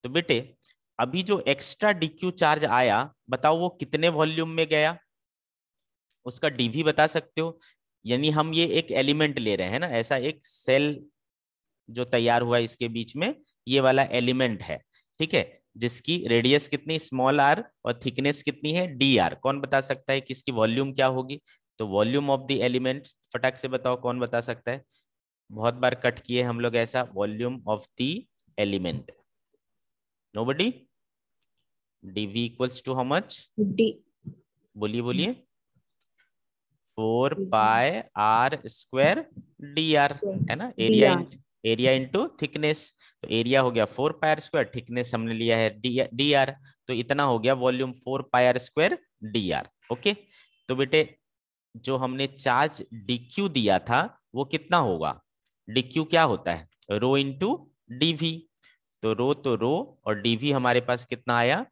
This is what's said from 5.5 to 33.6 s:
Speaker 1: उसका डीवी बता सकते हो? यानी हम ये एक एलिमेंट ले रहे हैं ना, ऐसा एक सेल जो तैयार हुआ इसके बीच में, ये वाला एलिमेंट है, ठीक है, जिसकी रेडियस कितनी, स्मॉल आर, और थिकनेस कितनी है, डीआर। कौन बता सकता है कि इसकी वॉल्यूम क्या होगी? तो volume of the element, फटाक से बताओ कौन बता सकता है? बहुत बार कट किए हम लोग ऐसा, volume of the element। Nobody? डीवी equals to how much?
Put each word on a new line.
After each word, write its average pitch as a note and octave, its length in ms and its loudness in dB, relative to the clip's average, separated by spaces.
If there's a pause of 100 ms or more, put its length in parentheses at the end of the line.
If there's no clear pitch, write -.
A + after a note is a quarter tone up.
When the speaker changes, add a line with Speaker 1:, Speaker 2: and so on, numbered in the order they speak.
Speaker 1:
उसका C3+ 240 -4
डीवी B2 320 -2
बता D3+ 260 4
सकते D#3 320 -4
हो? E3 180 -4 (460)
यानी C3 260 0
हम D#3 240 2
ये E3 120 4 (120)
एक - 160 -4
एलिमेंट C#3+ 440 2
ले G#2+ 180 0
रहे F2+ 120 -2
हैं A#2+ 120 -4
ना, F3 80 -4
ऐसा A#2 300 0
एक D3 260 -6
सेल C#3+ 600 0 (840)
जो A#2+ 180 -6
तैयार A#2+ 360 2
हुआ A#2+ 180 2
इसके A#2 280 -4
बीच A2+ 280 -6
में, G#3 180 -2 (320)
ये C3+ 140 4
वाला C3 220 6 (100)
एलिमेंट B2 500 0
है, C2+ 180 -10 (380)
ठीक D#3+ 160 -4
है, - 260 -2 (160)
जिसकी B2 400 -4 (120)
रेडियस B2 400 4
कितनी, D3+ 320 -4
स्मॉल C3 400 0
आर, D3 240 4 (200)
और A#2+ 220 -4
थिकनेस C#3 360 -2
कितनी D3 300 -4
है, F3+ 160 0
डीआर। B2+ 480 4
कौन C#3 240 -2
बता C#3 220 0
सकता C3+ 300 -4
है C3+ 80 0
कि C3+ 120 -14
इसकी B2+ 220 -8
वॉल्यूम A#2 380 0
क्या C3 160 2
होगी? C3 320 -4 (380)
तो A2 80 -4
volume A#2 440 2
of C3+ 180 0
the C3+ 160 0
element, B2+ 440 -2 (240)
फटाक B2+ 260 -2
से C#3 100 -8
बताओ B2+ 340 -2
कौन B2 180 -4
बता A#2+ 200 -2
सकता A#2+ 320 -8
है? C3+ 100 -8 (680)
बहुत A2 260 -2
बार B2 200 0
कट A#2+ 240 -2
किए B2 220 -2
हम A#2+ 180 -2
लोग A#2+ 160 -2
ऐसा, A#2 260 0 (120)
volume G#2+ 440 -4 (100)
of G#2+ 140 -2 (180)
the B2+ 80 0 (500)
element। F#2 520 -4 (1200)
Nobody? C#3 360 0 (1300)
डीवी G#2 460 -4
equals B2 340 -6
to C3 120 -6
how B2+ 120 -2
much? E3 300 -2 (240)